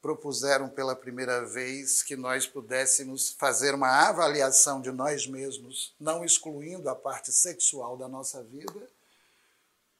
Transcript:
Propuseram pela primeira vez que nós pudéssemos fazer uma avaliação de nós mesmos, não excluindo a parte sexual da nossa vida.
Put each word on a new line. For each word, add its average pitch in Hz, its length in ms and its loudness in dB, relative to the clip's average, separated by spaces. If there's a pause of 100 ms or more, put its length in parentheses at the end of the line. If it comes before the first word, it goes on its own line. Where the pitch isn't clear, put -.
Propuseram 139 640 0
pela 131 300 -4
primeira 123 480 -4
vez 127 580 -2
que 139 140 -6
nós 131 280 -2
pudéssemos 131 840 -2
fazer 139 440 2
uma 139 360 6
avaliação 143 720 4
de 127 100 -6
nós 135 340 -2
mesmos, 131 720 -10
não 165 280 -2
excluindo 156 640 -2
a 127 60 -2
parte 135 360 -8
sexual 135 640 0
da 127 140 -12
nossa 131 340 -10
vida. 165 460 -14 (1120)